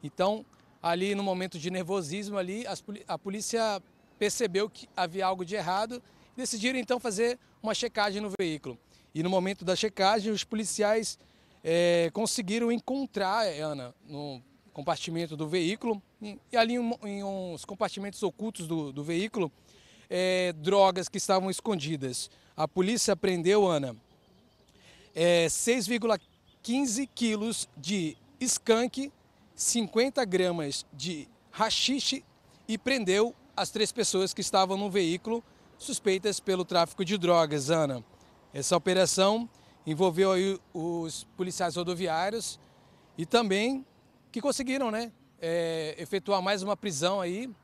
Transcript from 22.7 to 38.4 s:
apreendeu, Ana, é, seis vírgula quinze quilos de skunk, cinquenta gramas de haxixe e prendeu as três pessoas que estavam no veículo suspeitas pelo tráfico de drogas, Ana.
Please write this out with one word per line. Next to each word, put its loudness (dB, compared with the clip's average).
apreendeu, 4
Ana, 0
é, 6
seis 2
vírgula 2
quinze 0
quilos -2
de -2
skunk, 0
cinquenta 0
gramas 0
de -8
haxixe 0
e -2
prendeu 2
as -2
três 0
pessoas 0
que -8
estavam 2
no -2
veículo 0
suspeitas -2
pelo 0
tráfico 0
de 0
drogas, 4
Ana. 2